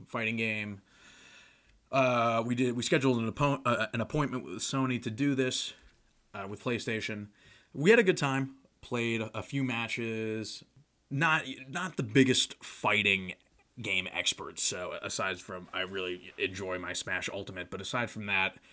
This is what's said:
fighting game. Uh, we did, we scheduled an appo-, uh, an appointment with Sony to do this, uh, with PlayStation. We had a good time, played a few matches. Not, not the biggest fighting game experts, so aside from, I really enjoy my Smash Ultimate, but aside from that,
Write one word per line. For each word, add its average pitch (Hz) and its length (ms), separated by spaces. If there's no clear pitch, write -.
fighting 113 300
game. 107 460
Uh, 120 560
we 123 80
did, 123 220
we 123 80
scheduled 131 340
an 113 140
appo-, 139 340
uh, 117 280
an 117 80
appointment 127 420
with 87 160
Sony 131 440
to 120 60
do 135 260
this, 127 380
uh, 98 160
with 104 120
PlayStation. 110 680
We 160 180
had 233 80
a 226 40
good 180 140
time, 135 380
played 117 400
a 107 80
few 139 220
matches. 113 1000
Not, 156 340
not 175 280
the 151 60
biggest 127 600
fighting 101 720
game 95 320
experts, 90 500
so 90 380
aside 95 380
from, 90 340
I 92 80
really 92 560
enjoy 95 400
my 87 160
Smash 92 400
Ultimate, 95 360
but 95 120
aside 120 280
from 104 180
that, 98 280